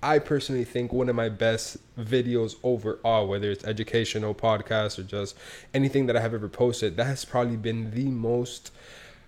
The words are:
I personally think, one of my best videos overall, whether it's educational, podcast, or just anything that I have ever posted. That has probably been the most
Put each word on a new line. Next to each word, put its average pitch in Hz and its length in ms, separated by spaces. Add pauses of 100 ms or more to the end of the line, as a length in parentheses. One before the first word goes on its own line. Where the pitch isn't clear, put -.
I 151 160
personally 135 460
think, 123 260
one 127 160
of 120 80
my 113 140
best 110 480 (200)
videos 117 640
overall, 110 640
whether 101 240
it's 98 140
educational, 107 720
podcast, 107 640
or 95 40
just 101 340 (360)
anything 135 340
that 117 100
I - 20
have 113 140
ever 104 160
posted. 113 480
That 120 80
has 135 180
probably 123 320
been 113 360
the 127 160
most 120 640 (560)